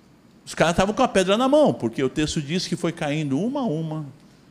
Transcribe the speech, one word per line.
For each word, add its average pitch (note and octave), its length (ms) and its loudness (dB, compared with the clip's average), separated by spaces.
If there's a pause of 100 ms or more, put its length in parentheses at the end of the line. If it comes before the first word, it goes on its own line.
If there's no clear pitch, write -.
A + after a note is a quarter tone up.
(460)
Os - 80 -14
caras D#3+ 200 2
tavam G3 200 2
com C4 80 2
a A#3 60 4
pedra F#3+ 280 2
na B3+ 120 2
mão, C#4 260 6
porque A#2 280 -4
o C3 60 0
texto D3+ 320 -2
diz D3+ 260 -4
que E3+ 100 -4
foi E3 160 -2
caindo D3 460 -2
uma B3+ 220 -4
a C4 40 -2
uma, D#3 420 -4 (440)